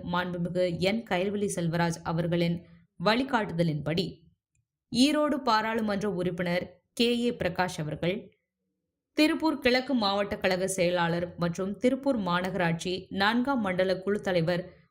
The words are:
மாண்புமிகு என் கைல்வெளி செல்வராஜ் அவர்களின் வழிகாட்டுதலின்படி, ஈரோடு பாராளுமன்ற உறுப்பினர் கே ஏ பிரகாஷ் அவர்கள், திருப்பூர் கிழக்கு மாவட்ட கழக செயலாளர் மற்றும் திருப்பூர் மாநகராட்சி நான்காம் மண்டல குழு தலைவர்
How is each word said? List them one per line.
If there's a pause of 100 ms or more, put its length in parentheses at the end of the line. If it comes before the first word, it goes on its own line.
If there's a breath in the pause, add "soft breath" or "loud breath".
மாண்புமிகு (140)
என்
கைல்வெளி
செல்வராஜ்
அவர்களின் (420 loud breath)
வழிகாட்டுதலின்படி, (880)
ஈரோடு
பாராளுமன்ற
உறுப்பினர் (280)
கே
ஏ
பிரகாஷ்
அவர்கள், (1000)
திருப்பூர்
கிழக்கு
மாவட்ட
கழக
செயலாளர்
மற்றும்
திருப்பூர்
மாநகராட்சி (180)
நான்காம்
மண்டல
குழு
தலைவர் (260 loud breath)